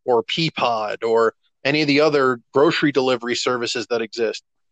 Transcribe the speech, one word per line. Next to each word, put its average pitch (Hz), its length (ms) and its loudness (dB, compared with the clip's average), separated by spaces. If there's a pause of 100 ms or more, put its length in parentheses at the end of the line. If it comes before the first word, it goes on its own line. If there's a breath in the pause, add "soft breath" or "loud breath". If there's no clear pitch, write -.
or 117 180 2
Peapod 113 800 -4
or 113 300 2 (320)
any 147 160 0
of 147 80 0
the 143 100 2
other 139 400 2 (140)
grocery 147 400 2
delivery 120 420 0
services 120 540 -4
that 117 120 -2
exist? 113 420 -6 (280)